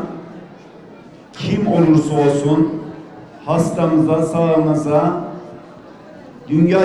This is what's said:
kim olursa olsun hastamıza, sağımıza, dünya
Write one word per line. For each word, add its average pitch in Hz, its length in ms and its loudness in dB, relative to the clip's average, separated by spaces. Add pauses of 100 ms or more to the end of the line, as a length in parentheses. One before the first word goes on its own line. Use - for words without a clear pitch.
(1300)
kim - 340 -4
olursa 156 480 4
olsun 143 540 2 (760)
hastamıza, 160 760 0
sağımıza, 156 1000 0 (1200)
dünya 175 380 2